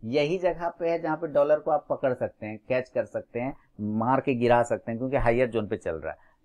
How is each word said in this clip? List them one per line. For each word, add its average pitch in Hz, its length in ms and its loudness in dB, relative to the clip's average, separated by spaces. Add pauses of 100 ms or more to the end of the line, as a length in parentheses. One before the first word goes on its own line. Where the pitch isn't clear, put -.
यही 147 340 0
जगह 170 320 -2
पे 170 200 -4
है 165 120 0
जहाँ 156 160 -2
पे 165 100 -6
डॉलर 147 320 4
को 160 120 -4
आप 147 180 0
पकड़ 135 240 0
सकते 113 320 -6
हैं, 107 120 -8 (120)
कैच 127 200 0
कर 113 160 -2
सकते 113 340 -8
हैं, 135 160 -4 (260)
मार 113 400 0
के 143 120 0
गिरा 120 300 4
सकते 117 280 -4
हैं, 113 60 -4
क्योंकि 131 200 -2
हायर 120 320 2
जोन 110 180 -2
पे 101 100 -4
चल 87 180 -4
रहा 78 160 -8
है। - 200 -16 (140)